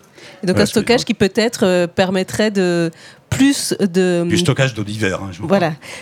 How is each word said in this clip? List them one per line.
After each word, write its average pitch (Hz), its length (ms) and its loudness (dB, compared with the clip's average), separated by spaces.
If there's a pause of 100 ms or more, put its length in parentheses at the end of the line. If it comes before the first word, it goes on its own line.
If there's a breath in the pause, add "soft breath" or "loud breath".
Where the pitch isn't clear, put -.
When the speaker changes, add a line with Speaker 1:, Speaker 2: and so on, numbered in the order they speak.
(420 loud breath)
Speaker 1:
Et 196 60 -4
donc 180 80 0
Speaker 2:
Voilà 202 80 4
Speaker 1:
un - 20 4
Speaker 2:
ce 202 60 -4
que - 80 2
Speaker 1:
stockage 233 240 2
qui - 100 -4
peut-être, 214 520 0
euh, 180 220 2
permettrait 190 640 -2
de 175 400 0 (380 loud breath)
plus - 500 2
de 180 480 2
Speaker 2:
Du 170 100 2
stockage 135 360 2
d'eau 107 100 -6
d'hiver, 104 380 -4
hein, 98 100 -8
je 90 100 -14
vous - 60 -8
Speaker 1:
Voilà, 175 240 2
Speaker 2:
parle. 156 100 -12 (200 loud breath)